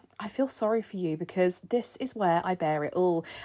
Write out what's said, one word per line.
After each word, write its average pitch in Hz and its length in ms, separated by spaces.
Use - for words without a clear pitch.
I 208 100
feel 269 180
sorry 220 340
for 202 160
you 165 180
because 180 440
this - 380
is 262 180
where 170 280
I 185 120
bear 156 300
it - 100
all 175 280